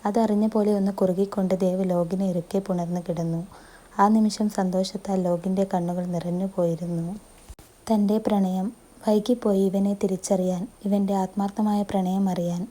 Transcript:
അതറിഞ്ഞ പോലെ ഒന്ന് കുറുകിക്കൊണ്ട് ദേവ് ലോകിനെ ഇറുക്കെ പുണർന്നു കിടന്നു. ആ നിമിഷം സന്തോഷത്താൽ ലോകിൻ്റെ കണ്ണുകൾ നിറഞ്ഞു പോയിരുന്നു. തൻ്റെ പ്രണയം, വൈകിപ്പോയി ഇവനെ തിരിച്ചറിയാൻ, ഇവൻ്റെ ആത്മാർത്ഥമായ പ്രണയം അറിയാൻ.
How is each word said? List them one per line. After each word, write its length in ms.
അതറിഞ്ഞ 420
പോലെ 260
ഒന്ന് 180
കുറുകിക്കൊണ്ട് 680
ദേവ് 300
ലോകിനെ 400
ഇറുക്കെ 300
പുണർന്നു 420
കിടന്നു. 400
ആ 80
നിമിഷം 420
സന്തോഷത്താൽ 760
ലോകിൻ്റെ 420
കണ്ണുകൾ 420
നിറഞ്ഞു 400
പോയിരുന്നു. 580
തൻ്റെ 300
പ്രണയം, 500
വൈകിപ്പോയി 640
ഇവനെ 300
തിരിച്ചറിയാൻ, 680
ഇവൻ്റെ 300
ആത്മാർത്ഥമായ 680
പ്രണയം 460
അറിയാൻ. 420